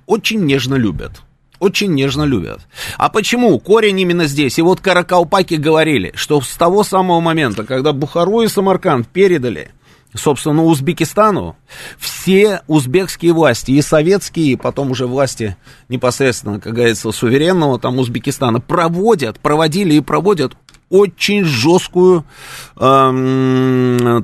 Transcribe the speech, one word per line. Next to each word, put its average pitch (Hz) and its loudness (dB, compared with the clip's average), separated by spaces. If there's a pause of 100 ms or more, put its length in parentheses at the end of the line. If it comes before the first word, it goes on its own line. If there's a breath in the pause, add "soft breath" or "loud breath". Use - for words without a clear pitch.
очень 220 -2
нежно 135 0
любят. 95 -4 (380)
Очень 196 0
нежно 139 -2
любят. 92 -4 (380 loud breath)
А - 0
почему? 214 2
Корень 208 2
именно 175 0
здесь. 143 -2
И - 2
вот 180 2
каракалпаки 180 0
говорили, 156 0
что - -2
с - -8
того 185 2
самого 185 0
момента, 160 -2
когда 131 -2
Бухару 170 -2
и 226 2
Самарканд 185 0
передали, 139 0 (420 soft breath)
собственно, 151 0
Узбекистану, 160 0 (420 loud breath)
все 190 0
узбекские 160 0
власти, 147 0
и 143 4
советские, 160 0
и 120 0
потом 127 -4
уже 127 -4
власти 123 -4 (320 soft breath)
непосредственно, 120 -2
как 113 -10
говорится, 117 0
суверенного 143 0
там 127 -4
Узбекистана, 120 -2
проводят, 170 0
проводили 156 0
и 151 4
проводят 151 -2 (340)
очень 196 2
жёсткую, 170 2 (520 loud breath)
эм, 131 2